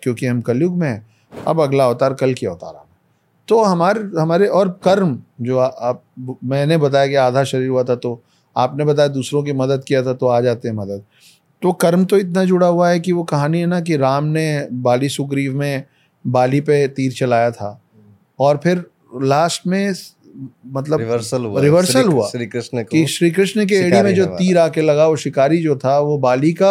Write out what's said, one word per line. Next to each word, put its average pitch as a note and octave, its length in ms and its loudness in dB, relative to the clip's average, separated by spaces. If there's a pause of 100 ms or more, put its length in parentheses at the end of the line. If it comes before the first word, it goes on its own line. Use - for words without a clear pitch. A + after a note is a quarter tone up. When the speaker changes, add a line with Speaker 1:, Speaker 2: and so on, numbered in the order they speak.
Speaker 1:
क्योंकि B2 220 -4
हम B2 160 -2
कलयुग D#3+ 360 -2
में E3 120 -2
हैं, G#2 180 -8 (400)
अब D#3+ 140 0
अगला C3+ 240 2
अवतार C3 280 0
कल C3 200 0
की B2 120 -6
अवतार F2 240 -8
आना। D2+ 180 -20 (600)
तो A3 160 4
हमारे, G3 580 0
हमारे E3+ 260 2
और F#3+ 220 2 (140)
कर्म F#3 380 2 (200)
जो B2+ 160 -2
आ-, B2+ 100 2
आप, B2 360 -6 (400)
मैंने C#3+ 340 0
बताया C#3 300 2
कि C#3 80 -2
आधा C3 280 4
शरीर C3 260 -2
हुआ B2+ 140 0
था, B2 120 0
तो A#2+ 280 -8 (340)
आपने C#3 280 0
बताया D3 220 2
दूसरों C#3+ 360 -4
की C#3+ 100 -4
मदद C3+ 300 -2
किया C3+ 200 0
था, B2+ 100 -2
तो C3 140 -2
आ A#2+ 140 2
जाते B2 260 -2
हैं A2 80 -4
मदद। G2+ 280 -8 (580)
तो F3+ 100 2
कर्म F3 340 2
तो G3 120 2
इतना F#3+ 280 0
जुड़ा F3+ 220 2
हुआ F3 220 2
है F3 100 2
कि F3+ 120 -4
वो F3 120 -2
कहानी D#3 360 -2
है F3 60 -2
ना F3 160 -2
कि E3 160 -2
राम C3+ 260 0
ने D3+ 500 -2
बाली B2 360 0
सुग्रीव C#3 480 -4
में C#3+ 260 -4 (440)
बाली B2+ 340 2
पे C#3+ 260 2
तीर C3+ 240 -4
चलाया A#2+ 400 2
था, G#2 300 -12 (580)
और C#3+ 180 2
फिर F3 280 -2 (360)
last D3 460 0
में G3 260 -2
स-, - 220 -14 (500)
मतलब C#3 340 -4
Speaker 2:
Reversal A#2 460 -4
हुआ। G#2+ 160 -2
Speaker 1:
reversal F3 400 4
Speaker 2:
श्री, G#3+ 100 2
Speaker 1:
हुआ A2+ 180 0
Speaker 2:
श्री A#2+ 180 -6
कृष्ण A#2+ 360 -6
को G2 80 -12
Speaker 1:
कि D#3 160 2
श्री E3+ 240 0
कृष्ण G3 340 0
के G3 100 0
एड़ी F#3 100 2
Speaker 2:
शिकारी G3 180 4
Speaker 1:
में G3 120 2
जो F#3+ 60 2
Speaker 2:
ने F#3 60 2
मारा। F#3 100 -8
Speaker 1:
तीर F3+ 200 2
आके D#3+ 240 2
लगा, D#3 260 4
वो D#3+ 80 2
शिकारी C#3+ 480 0
जो D3+ 120 2
था C3 240 0
वो D3 180 0
बाली C3 360 2
का F#3+ 180 2